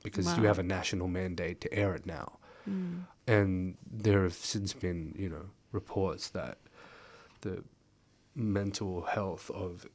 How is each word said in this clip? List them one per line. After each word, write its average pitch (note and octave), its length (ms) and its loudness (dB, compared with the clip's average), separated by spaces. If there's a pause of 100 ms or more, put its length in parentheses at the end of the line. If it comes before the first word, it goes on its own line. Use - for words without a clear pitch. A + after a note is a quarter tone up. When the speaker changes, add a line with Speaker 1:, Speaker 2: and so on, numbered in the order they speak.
Speaker 1:
because E3+ 320 2
you A2+ 60 6
Speaker 2:
Wow. G#2+ 60 8
Speaker 1:
have G#2 120 4
a - 20 0
national F#2 460 0
mandate F2+ 540 -2
to - 120 -4
air G2+ 200 2
it F2 120 -8
now. - 320 -8 (300)
Speaker 2:
Mm. F3+ 380 -4 (200)
Speaker 1:
And F#2+ 500 4 (140)
there G#2 320 6
have F2+ 120 2
since - 380 -2
been, E2 460 -4
you F#2+ 100 -2
know, D#2 180 -8 (260)
reports F#2+ 580 -2
that - 280 -6 (840)
the F#2 240 -6 (720)
mental G2+ 640 0
health - 480 -2
of F#2 340 -6 (100)